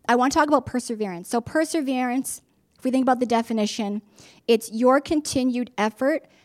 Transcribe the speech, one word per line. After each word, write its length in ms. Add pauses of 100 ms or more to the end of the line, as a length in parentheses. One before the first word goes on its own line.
I 60
wanna 160
talk 160
about 180
perseverance. 640
So 120
perseverance, 1000 (380)
if 60
we 80
think 100
about 160
the 80
definition, 720 (460)
it's 240
your 300
continued 760
effort 520 (160)